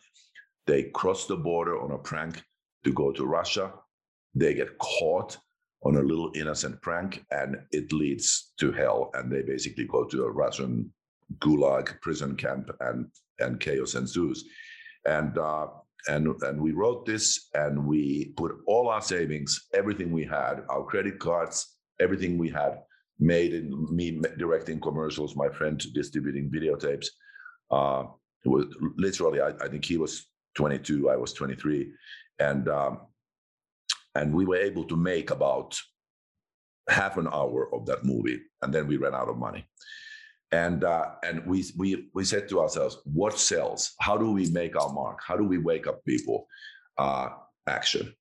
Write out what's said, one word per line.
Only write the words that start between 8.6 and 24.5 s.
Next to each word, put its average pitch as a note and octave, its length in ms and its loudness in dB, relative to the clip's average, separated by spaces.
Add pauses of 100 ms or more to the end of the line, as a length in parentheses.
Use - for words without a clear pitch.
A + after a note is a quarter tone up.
hell. B1 440 2
And B1+ 180 -4
they C2+ 100 0
basically C2 440 -4
go B1+ 180 2
to B1+ 220 -2
a A1+ 40 0
Russian A#1+ 640 0 (440)
gulag C#2 640 4
prison C#2+ 340 -2
camp, C2 340 -4 (120)
and, B1 260 -4 (320)
and B1+ 220 -2
chaos C2 340 -2
ensues." C2 480 -2 (640)
And, D#2 320 0
uh, D2+ 300 0 (420)
and, D2+ 180 2 (160)
and D2 180 -2
we D#2 120 2
wrote A2+ 320 0
this, - 480 0
and D2 340 0
we C#2+ 480 0
put D#2+ 160 -2 (160)
all A#2 220 4
our G#2+ 120 0
savings, D2+ 720 -2
everything G2 380 2
we D#2+ 140 0
had, C#2 440 -2
our C#2 140 -2
credit G2 340 -2
cards, - 600 -2 (240)
everything F2+ 360 2
we E2 120 2
had, D2 300 -2 (400)
made E2+ 340 6
in D#2 320 -4 (100)
me E2+ 260 0 (160)
directing D#2+ 420 0